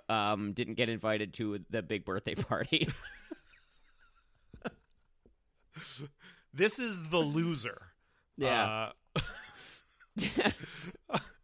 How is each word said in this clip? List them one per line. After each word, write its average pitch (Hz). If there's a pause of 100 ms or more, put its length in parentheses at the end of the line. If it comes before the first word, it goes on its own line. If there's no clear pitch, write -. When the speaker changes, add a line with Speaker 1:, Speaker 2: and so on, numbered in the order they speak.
(100)
Speaker 1:
um, 104
didn't 113
get 117
invited 107
to 104
the 110
big 95
birthday -
party." -
<laughs> - (3500)
Speaker 2:
This 202
is 196
the 175
loser. 151 (480)
Speaker 1:
Yeah. 110 (240)
Speaker 2:
Uh, - (960)
<laughs> -
Speaker 1:
<laughs> - (920)